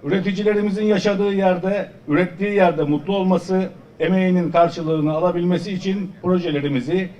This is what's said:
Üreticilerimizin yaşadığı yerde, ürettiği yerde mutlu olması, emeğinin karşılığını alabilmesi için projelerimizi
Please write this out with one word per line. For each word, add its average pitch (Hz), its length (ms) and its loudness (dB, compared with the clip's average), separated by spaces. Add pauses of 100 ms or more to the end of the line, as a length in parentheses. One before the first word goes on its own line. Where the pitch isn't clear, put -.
Üreticilerimizin 202 800 0
yaşadığı 202 480 2
yerde, 190 560 0 (180)
ürettiği 175 460 0
yerde 170 300 4
mutlu 147 320 -2
olması, 185 540 0 (300)
emeğinin 180 520 2
karşılığını 160 640 0
alabilmesi 175 580 0
için 190 400 -4 (100)
projelerimizi 165 880 -2 (100)